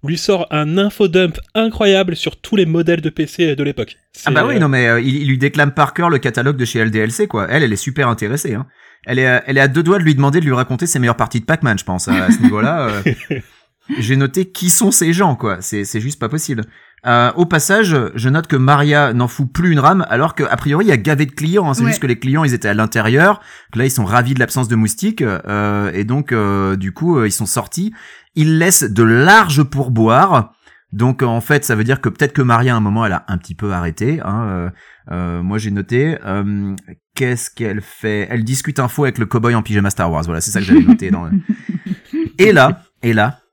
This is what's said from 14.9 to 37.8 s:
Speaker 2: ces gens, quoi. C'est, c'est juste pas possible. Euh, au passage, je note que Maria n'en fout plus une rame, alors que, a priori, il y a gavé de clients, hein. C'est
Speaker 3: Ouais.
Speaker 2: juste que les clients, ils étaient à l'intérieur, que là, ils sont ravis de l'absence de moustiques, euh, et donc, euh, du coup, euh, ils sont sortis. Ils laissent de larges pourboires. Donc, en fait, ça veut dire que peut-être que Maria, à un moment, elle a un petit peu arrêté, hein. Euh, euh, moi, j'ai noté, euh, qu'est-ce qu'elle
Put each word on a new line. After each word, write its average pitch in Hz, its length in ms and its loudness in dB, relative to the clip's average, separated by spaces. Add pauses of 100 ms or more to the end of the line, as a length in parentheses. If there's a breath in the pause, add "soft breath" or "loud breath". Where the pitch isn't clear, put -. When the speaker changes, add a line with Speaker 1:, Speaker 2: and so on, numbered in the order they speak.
Speaker 2:
ces 165 220 2
gens, 175 220 2
quoi. 101 260 -4
C'est, 101 240 -6
c'est 107 160 -6
juste 135 180 -8
pas 113 100 -4
possible. 139 340 -6 (420 soft breath)
Euh, 120 300 2
au 175 100 4
passage, 175 500 2 (200)
je 113 140 -2
note 160 180 0
que - 80 -2
Maria 143 580 2
n'en 123 140 0
fout 127 240 -4
plus 170 200 0
une 151 80 4
rame, 170 300 4
alors 135 260 0
que, 151 80 -2
a 117 140 -2
priori, 147 280 0
il 220 40 2
y - 20 6
a - 60 4
gavé 151 280 0
de - 60 -10
clients, 165 380 0
hein. 135 40 0
C'est 226 100 0
Speaker 3:
Ouais. - 60 2
Speaker 2:
juste 160 120 -2
que 143 60 -2
les 120 120 -2
clients, 139 240 0
ils 131 100 2
étaient 110 140 -4
à 101 60 0
l'intérieur, 117 680 2 (320 loud breath)
que 113 80 -6
là, 123 60 2
ils 135 60 2
sont 120 120 -2
ravis 120 300 2
de 127 60 -2
l'absence 123 280 -2
de 117 80 0
moustiques, 160 460 0
euh, 104 720 -2
et 98 100 -2
donc, 127 280 -2
euh, 98 440 0
du 95 160 -6
coup, 160 260 0
euh, 113 100 2
ils 101 40 0
sont 104 140 -4
sortis. 175 480 -6 (420 loud breath)
Ils 156 220 2
laissent 170 260 2
de 110 200 2
larges 151 600 6
pourboires. 127 880 2 (380 soft breath)
Donc, 127 300 0
en 117 200 0
fait, 143 240 0
ça 120 100 0
veut 107 80 0
dire 131 180 0
que 120 80 0
peut-être 135 240 -2
que 143 80 2
Maria, 123 320 4
à 117 40 2
un 110 40 2
moment, 107 240 0
elle 95 80 0
a 85 140 -6
un 95 100 -4
petit 85 180 -10
peu 101 160 -6
arrêté, 92 540 -4
hein. 104 220 -4
Euh, 90 220 -6 (420 soft breath)
euh, 87 320 -6
moi, 98 160 -2
j'ai 107 120 -4
noté, 117 540 -2
euh, 101 500 -4 (400)
qu'est-ce 123 340 -4
qu'elle 104 320 -6